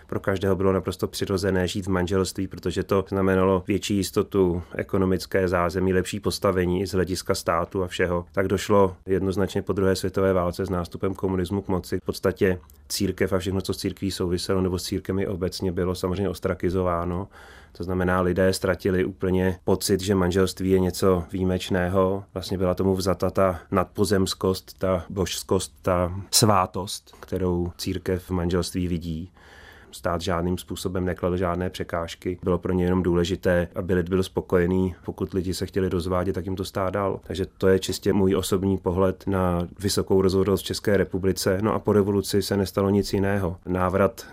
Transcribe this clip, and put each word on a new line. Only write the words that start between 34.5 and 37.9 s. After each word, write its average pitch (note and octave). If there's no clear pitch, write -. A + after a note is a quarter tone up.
Pokud F#2
lidi F2+
se F#2+
chtěli F#2+
rozvádět, F2+
tak F2+
jim F#2+
to F#2+
stát F#2+
dal. G2
Takže F2
to F#2+
je F#2+
čistě F#2+